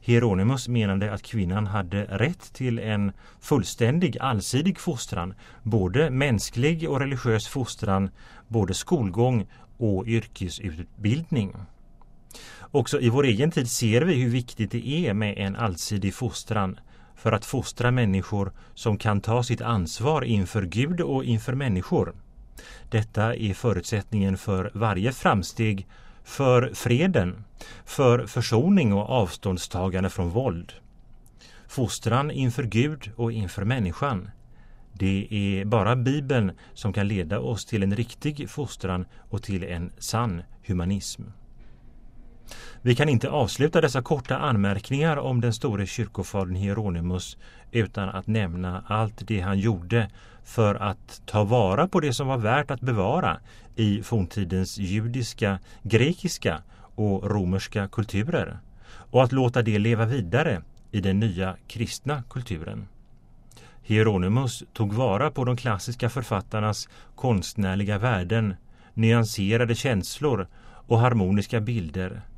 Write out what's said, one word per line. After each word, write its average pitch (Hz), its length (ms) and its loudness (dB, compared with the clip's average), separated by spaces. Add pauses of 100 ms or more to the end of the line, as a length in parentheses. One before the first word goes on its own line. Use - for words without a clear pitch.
Hieronymus 117 680 2
menade 104 440 0
att 98 100 -6
kvinnan 101 440 -2
hade 98 380 -2
rätt 110 480 -2
till 120 260 -2
en 104 340 -2 (280)
fullständig, 131 760 2
allsidig 131 600 0
fostran, 95 560 -4 (280)
både 110 480 2
mänsklig 139 800 0
och 135 100 0
religiös 123 480 0
fostran, 98 640 0 (380)
både 101 260 2
skolgång 117 720 2 (300)
och 101 300 0
yrkesutbildning. 104 1500 -2 (1040)
Också - 400 0
i 123 80 4
vår 131 160 4
egen 131 260 4
tid 143 200 0
ser 113 320 4
vi 175 120 4
hur 123 160 2
viktigt 120 400 -2
det 117 180 -6
är 143 260 0
med 104 240 0
en 98 180 -2
allsidig 101 580 -2
fostran 107 680 -4 (360)
för 110 160 0
att 104 120 0
fostra - 460 -2
människor 98 600 0 (220)
som 104 240 0
kan 104 220 2
ta 117 220 0
sitt 120 180 -2
ansvar 117 640 0
inför 104 380 0
Gud 127 380 -2
och 139 240 -2
inför 123 300 0
människor. 113 600 0 (760)
Detta 110 440 0
är 104 200 -2
förutsättningen 98 840 0
för 92 380 -2
varje 104 380 0
framsteg, 110 720 0 (380)
för 127 500 2
freden, 120 680 2 (400)
för 123 420 4
försoning 123 680 4
och 101 180 0
avståndstagande 92 1000 0
från 87 200 -2
våld. 87 420 -2 (960)
Fostran 127 640 0
inför 131 320 0
Gud 120 540 0
och 117 160 -2
inför 101 320 -4
människan. 104 640 -2 (600)
Det 98 380 0
är 98 340 0
bara 107 320 2
Bibeln 131 560 2 (220)
som - 180 -4
kan 101 160 0
leda 101 320 -2
oss 123 260 -4
till 104 160 0
en 101 140 2
riktig 147 540 -6
fostran 95 540 -4 (260)
och 101 120 -4
till 95 220 -4
en 85 340 -6
sann 110 440 -2 (240)
humanism. 95 560 -2 (1600)
Vi 120 120 6
kan 151 140 4
inte 139 220 2
avsluta 147 500 2
dessa 131 220 2
korta 131 360 0
anmärkningar 135 800 2
om 131 240 0
den 117 120 2
store 101 340 -2
kyrkofadern 95 680 -4
Hieronymus 92 840 -2 (320)
utan 101 380 -2
att 92 180 -8
nämna 92 600 -2
allt 107 400 -2
det 107 140 0
han 95 180 0
gjorde 98 520 0 (340)
för 104 300 2
att - 520 -6
ta 104 180 2
vara 110 440 2
på 185 120 2
det 147 120 0
som 131 160 -2
var 135 100 0
värt 120 320 0
att 131 100 -4
bevara 117 600 0 (360)
i 104 260 2
forntidens 95 760 -2
judiska, 107 800 -2 (240)
grekiska 113 800 0 (320)
och 101 360 0
romerska 98 580 0
kulturer 110 720 -2 (320)
och - 340 2
att 123 80 2
låta 127 300 2
det 107 160 2
leva 110 260 4
vidare 113 580 0 (280)
i 104 100 0
den 95 200 2
nya 92 360 -2 (100)
kristna - 640 -4
kulturen. 101 580 -8 (960)
Hieronymus 107 880 2
tog 104 200 -2
vara 120 380 2
på 139 140 -2
de 123 120 0
klassiska 120 520 -2
författarnas 107 800 -2 (260)
konstnärliga 101 840 0
värden, 104 580 0 (380)
nyanserade 113 800 4
känslor 117 720 0 (400)
och 117 120 4
harmoniska 107 640 4
bilder. 95 600 -4 (160)